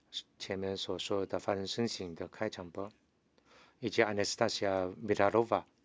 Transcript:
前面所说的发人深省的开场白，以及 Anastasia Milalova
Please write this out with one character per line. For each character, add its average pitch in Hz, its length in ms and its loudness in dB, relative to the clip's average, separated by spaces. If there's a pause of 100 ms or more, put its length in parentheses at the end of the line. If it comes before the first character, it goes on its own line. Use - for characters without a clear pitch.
(400)
前 - 180 -6
面 95 180 -4
所 92 220 -4
说 98 260 -2
的 92 140 -2
发 101 160 -2
人 98 140 -2
深 117 200 -2
省 90 280 -6
的 87 120 -8
开 107 220 -6
场 90 220 -10
白， 98 200 -8 (880)
以 120 100 -4
及 113 140 4
Anastasia 101 920 0 (100)
Milalova 104 600 4 (220)